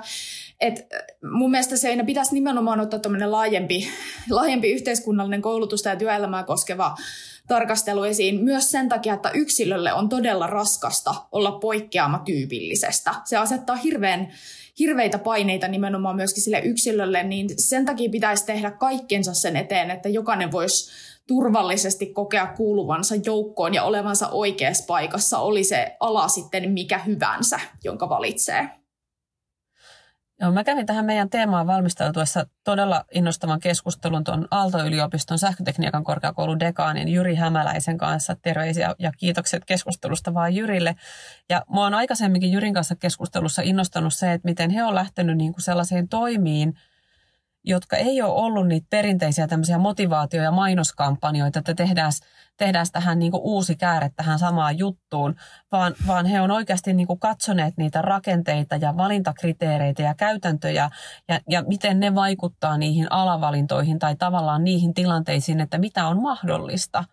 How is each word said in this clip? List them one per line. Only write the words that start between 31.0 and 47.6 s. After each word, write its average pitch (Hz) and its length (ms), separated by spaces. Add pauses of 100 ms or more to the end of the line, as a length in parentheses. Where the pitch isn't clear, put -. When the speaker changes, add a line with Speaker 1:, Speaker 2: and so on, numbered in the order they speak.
Speaker 2:
meidän 214 260
teemaan 202 360
valmistautuessa 170 800 (180)
todella 196 400 (100)
innostavan 165 460
keskustelun 170 640
tuon - 260
Aalto-yliopiston 165 880
sähkötekniikan 165 640
korkeakoulun 156 560
dekaanin 156 480
Jyri 175 260
Hämäläisen 160 640
kanssa. 156 440
Terveisiä 165 560
ja 165 200
kiitokset 175 460
keskustelusta 180 720
vaan 175 200
Jyrille. 190 420 (540)
Ja 175 180
mua 202 180
on 202 80
aikaisemminkin 208 580
Jyrin 208 220
kanssa 175 220
keskustelussa 175 640
innostanut 180 520
se, 180 180
että 175 160
miten 170 220
he 220 140
on 214 100
lähtenyt 185 420
niinku 160 240
sellaisiin 175 480
toimiin – 180 640 (880)